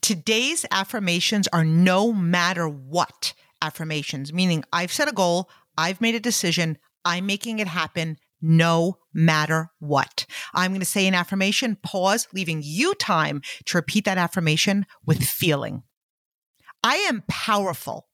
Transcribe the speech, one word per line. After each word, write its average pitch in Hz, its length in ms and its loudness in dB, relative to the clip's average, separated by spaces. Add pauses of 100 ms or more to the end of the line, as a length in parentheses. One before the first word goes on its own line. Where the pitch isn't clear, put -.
(120)
Today's 226 580 0
affirmations 190 840 0
are 165 100 4
no 180 480 4
matter 175 560 0
what 147 640 -4 (300)
affirmations, 151 680 -6
meaning 170 400 2
I've 175 220 -2
set 294 160 0
a 294 40 -4
goal, 180 360 2 (300)
I've 180 240 -2
made 226 120 2
a 233 60 -2
decision, 170 560 0 (260)
I'm 175 220 -2
making 214 360 -4
it 208 60 -2
happen 165 520 -4 (200)
no 165 600 4 (160)
matter 160 640 2
what. 147 480 -2 (260)
I'm 185 220 0
gonna 190 100 -4
say 190 220 0
an 190 80 4
affirmation, 196 680 0
pause, 196 480 0
leaving 165 320 -4
you 202 340 -2
time 147 440 0 (240)
to - 140 -2
repeat 202 260 0
that 190 140 0
affirmation 175 680 2 (220)
with 151 180 4
feeling. 143 580 -2 (1000)
I 254 120 2
am 349 300 -2
powerful. 190 880 -4